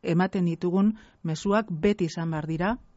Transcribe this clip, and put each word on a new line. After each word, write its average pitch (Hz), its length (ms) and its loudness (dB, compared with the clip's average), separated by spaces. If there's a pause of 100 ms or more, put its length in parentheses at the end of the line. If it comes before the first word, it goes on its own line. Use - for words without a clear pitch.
ematen 185 440 2
ditugun 180 500 2 (280)
mezuak 202 440 0
beti 185 400 0
izan 165 240 -4
behar 156 160 -4
dira 175 260 -2 (240)